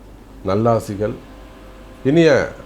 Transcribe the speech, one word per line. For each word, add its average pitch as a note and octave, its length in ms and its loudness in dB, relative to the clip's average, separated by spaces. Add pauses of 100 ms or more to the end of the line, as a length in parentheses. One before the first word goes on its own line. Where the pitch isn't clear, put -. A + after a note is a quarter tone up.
(460)
நல்லாசிகள், G#2+ 680 -2 (920)
இனிய C#3+ 440 4 (180)